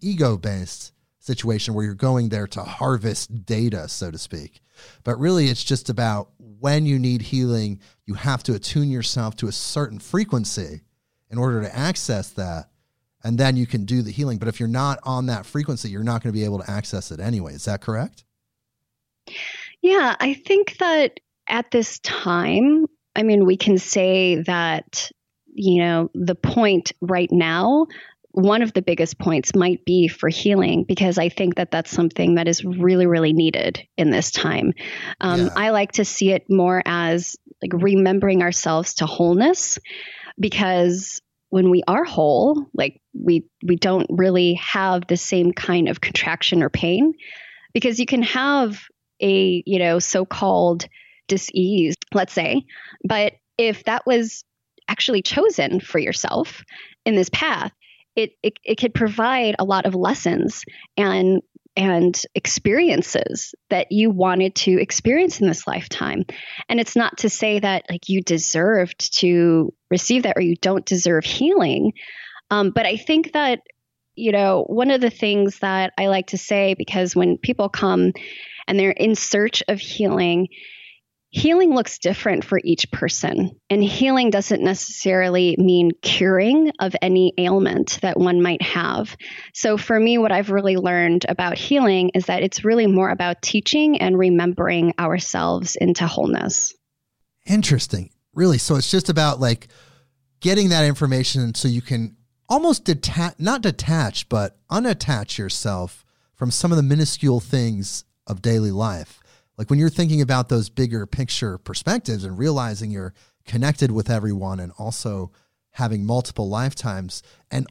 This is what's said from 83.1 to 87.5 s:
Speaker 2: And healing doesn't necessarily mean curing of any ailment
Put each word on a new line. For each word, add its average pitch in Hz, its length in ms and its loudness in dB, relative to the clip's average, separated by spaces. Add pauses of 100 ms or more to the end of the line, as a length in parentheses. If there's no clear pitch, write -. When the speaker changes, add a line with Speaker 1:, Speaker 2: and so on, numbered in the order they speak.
Speaker 2:
And 202 160 4
healing 254 460 2
doesn't 196 320 0
necessarily 185 960 0
mean 180 320 6 (100)
curing 214 680 2 (100)
of 190 220 -2
any 185 340 4
ailment 180 640 2